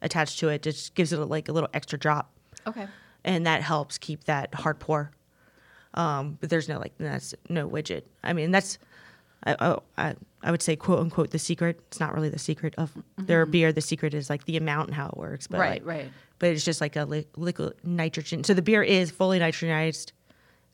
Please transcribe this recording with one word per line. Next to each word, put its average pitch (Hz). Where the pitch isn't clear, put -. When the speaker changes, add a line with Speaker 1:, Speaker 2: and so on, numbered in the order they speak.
Speaker 1:
attached -
to 160
it. 147
Just -
gives 165
it 170
a, 151
like, 151
a 143
little 160
extra 151
drop. 147
Speaker 2:
Okay. 220
Speaker 1:
And 180
that 160
helps 151
keep -
that 143
hard 156
pour. 147
Um, 151
but 160
there's 160
no, 147
like, -
that's 139
no 160
widget. 151
I -
mean, 165
that's, 196
I, -
I, 165
I, 156
I -
would 170
say, 160
quote 180
unquote, 165
the 160
secret. 170
It's -
not 156
really 156
the 151
secret 156
of 160
their 180
Speaker 2:
Mm-hmm. 156
Speaker 1:
beer. 160
The 156
secret 156
is, 143
like, 147
the 160
amount 151
and -
how 143
it -
works. -
But, 175
Speaker 2:
Right, -
Speaker 1:
like, 165
Speaker 2:
right. 143
Speaker 1:
but 175
it's 151
just, 160
like, 147
a 147
li-, 151
liquid 170
nitrogen. 165
So 202
the 185
beer 214
is 185
fully 185
nitrogenized. 160